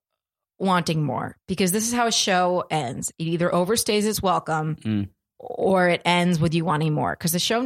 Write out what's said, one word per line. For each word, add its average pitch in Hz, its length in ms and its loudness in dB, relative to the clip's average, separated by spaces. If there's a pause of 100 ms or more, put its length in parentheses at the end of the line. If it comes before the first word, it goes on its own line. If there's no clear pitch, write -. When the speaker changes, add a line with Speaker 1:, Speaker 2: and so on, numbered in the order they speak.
(580)
Speaker 1:
wanting 175 460 0
more, - 340 -4 (100)
because 180 240 0
this 220 160 -2
is 240 60 -4
how 240 140 0
a 220 40 0
show 180 580 2
ends. 147 480 -4
It 165 60 -6
either 170 260 0
overstays 208 560 0
its 214 160 -2
welcome 160 600 -2
Speaker 2:
Mm. 104 260 -2 (300)
Speaker 1:
or 185 500 0
it 170 160 0
ends 175 340 2
with 160 140 2
you 165 120 0
wanting 156 280 0
more. 131 220 -2
'Cause 165 160 -4
the 175 80 -2
show 233 260 0